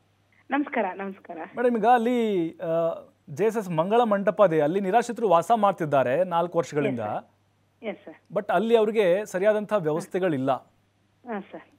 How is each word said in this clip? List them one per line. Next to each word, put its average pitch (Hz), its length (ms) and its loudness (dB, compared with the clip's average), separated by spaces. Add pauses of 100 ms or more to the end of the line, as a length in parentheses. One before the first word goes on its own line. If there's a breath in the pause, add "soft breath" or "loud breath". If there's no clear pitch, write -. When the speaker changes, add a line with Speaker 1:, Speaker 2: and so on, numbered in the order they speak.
(500)
Speaker 1:
ನಮಸ್ಕಾರ, 269 440 -2
ನಮಸ್ಕಾರ. 190 440 -12 (180)
Speaker 2:
ಮೇಡಮ್, 240 200 0
ಈಗ 208 100 0
ಅಲ್ಲಿ, 226 640 2
ಆ, 165 440 -2 (360)
ಜೆ 151 140 -4
ಎಸ್ 220 120 0
ಎಸ್ 190 140 -6
ಮಂಗಳ 180 300 0
ಮಂಟಪ 208 480 0
ಇದೆ, 160 120 2
ಅಲ್ಲಿ 160 200 0
ನಿರಾಶ್ರಿತರು 220 480 0
ವಾಸ 170 260 4
ಮಾಡ್ತಿದ್ದಾರೆ 156 720 2
ನಾಲ್ಕು 175 340 -2
ವರ್ಷಗಳಿಂದ. 139 420 -2
Speaker 1:
ಎಸ್ 104 80 -6
ಸರ್. - 760 -14
ಎಸ್ 202 200 -12
ಸರ್. - 300 -20
Speaker 2:
But 208 180 -4
ಅಲ್ಲಿ 220 240 4
ಅವ್ರಿಗೆ 208 500 2
ಸರಿಯಾದಂತಹ 208 500 0
ವ್ಯವಸ್ಥೆಗಳಿಲ್ಲ. 156 760 -2
Speaker 1:
ಹಾ, - 880 -10
sir. - 220 -18 (160)